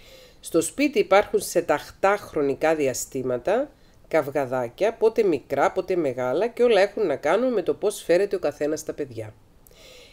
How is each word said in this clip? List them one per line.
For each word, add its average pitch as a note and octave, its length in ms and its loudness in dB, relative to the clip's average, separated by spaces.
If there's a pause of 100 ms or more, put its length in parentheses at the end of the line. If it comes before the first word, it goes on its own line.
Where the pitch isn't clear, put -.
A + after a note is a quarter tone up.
(400)
Στο - 220 0
σπίτι C#4 380 -2
υπάρχουν G3 400 4
σε F3+ 220 -2
τακτά E3+ 560 0
χρονικά D3+ 580 -2
διαστήματα, C3 960 -2 (400)
καυγαδάκια, C#3 800 -2
πότε A3+ 300 2
μικρά, D3+ 480 2
πότε F#3 240 -2
μεγάλα, C3+ 520 -2
και A#3+ 160 -2
όλα A3+ 180 6
έχουν G3+ 240 0
να C#3+ 100 0
κάνουν A3+ 380 0
με G3 80 -2
το D#3 120 0
πώς G3+ 300 -4
φέρεται G3 320 2
ο - 40 -2
καθένας D3+ 440 -4
τα D3 100 -10
παιδιά. A2+ 400 -10 (800)